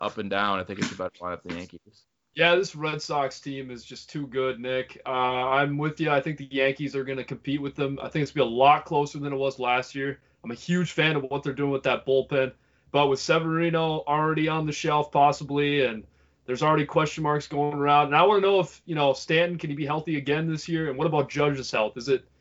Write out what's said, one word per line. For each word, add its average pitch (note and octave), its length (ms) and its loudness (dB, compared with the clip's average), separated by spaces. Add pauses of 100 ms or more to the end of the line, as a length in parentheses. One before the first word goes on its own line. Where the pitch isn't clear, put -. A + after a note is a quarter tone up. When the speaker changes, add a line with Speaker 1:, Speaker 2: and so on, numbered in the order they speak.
Speaker 1:
up G#2 160 -6
and G2+ 120 -6
down. G2 300 0
I F#2 40 -4
think F#2+ 160 -10
it's F#2+ 120 -2
a F#2 40 -12
better F2+ 160 -6 (100)
lineup F2 220 -8
than F2 100 -10
the E2+ 60 -8
Yankees. - 440 -18 (320)
Speaker 2:
Yeah, E3+ 200 4
this F#3+ 200 -2
Red D3+ 260 -6
Sox D3 380 -4
team C3+ 320 -10
is A#2+ 120 -14
just - 260 -18
too D3 180 -8
good, B2+ 320 -2
Nick. B2+ 460 -6
Uh, C3 40 -8
I'm C3 680 0
with D3+ 220 -4
you. D#3 120 0
I C#3 100 4
think D3+ 160 -6
the C#3 140 -14
Yankees C3+ 440 0
are C#3 80 -2
gonna C3 200 -6
compete C3+ 380 -6
with C#3 140 -8
them. C#3 260 -2
I A#2+ 80 -8
think D#3 140 -2
it's C#3 80 -4
gonna C3+ 160 2
be A2+ 60 -4
a A#2 40 0
lot C#3+ 280 6
closer D3 340 -2
than C#3+ 140 -6
it C3+ 40 -4
was C3+ 220 -2
last B2 360 -2
year. C#3 240 -4 (240)
I'm A2+ 80 -8
a A#2+ 40 -6
huge F3 360 -2
fan D#3 240 0
of C#3+ 80 -2
what C3+ 200 -6
they're C#3 100 -4
doing C#3 180 -2
with C3+ 120 -2
that B2+ 220 0
bullpen. C3+ 460 0 (400)
But C#3+ 180 4
with C3+ 100 2
Severino E3 880 0
already D#3 400 2
on D#3+ 180 0
the D3+ 60 -2
shelf D3 400 0
possibly, C#3+ 720 2
and A2 180 -4 (420)
there's B2+ 180 -2
already D3+ 220 4
question D#3 380 0
marks D3 240 0
going D3 260 -2
around. D3 340 4
And C#3+ 80 0
I D#3 80 8
wanna G3+ 180 6
know G3 180 4
if, - 260 -4
you E3+ 100 -6
know, C#3+ 180 4
Stanton, E3+ 440 0
can D#3+ 140 -6
he C#3+ 40 -4
be D3 100 -4
healthy D3+ 320 -2
again D3 300 -2
this D#3 220 -6
year? D#3+ 200 -2
And B2+ 80 -6
what D#3 100 0
about D3+ 220 2
Judge's C#3+ 420 0
health? G#2+ 260 0
Is A#2+ 100 -8
it, C3+ 160 2 (180)